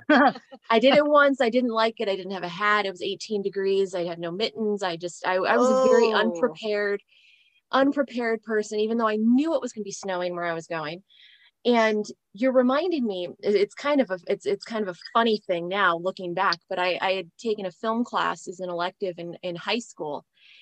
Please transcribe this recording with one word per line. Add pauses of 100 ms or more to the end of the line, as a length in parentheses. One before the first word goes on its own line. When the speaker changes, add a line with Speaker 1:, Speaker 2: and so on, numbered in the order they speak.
Speaker 1:
<laughs> (300)
Speaker 2:
I
did
it
once.
I
didn't
like
it.
I
didn't
have
a
hat.
It
was
eighteen
degrees.
I
had
no
mittens.
I
just,
I,
I
was
a
very
Speaker 1:
Oh.
Speaker 2:
unprepared, (680)
unprepared
person,
even
though
I
knew
it
was
gonna
be
snowing
where
I
was
going. (600)
And (280)
you're
reminding
me, (120)
it,
it's
kind
of
a,
it's,
it's
kind
of
a (120)
funny
thing
now
looking
back, (100)
but
I,
I
had
taken
a
film
class
as
an
elective
in,
in
high
school. (380)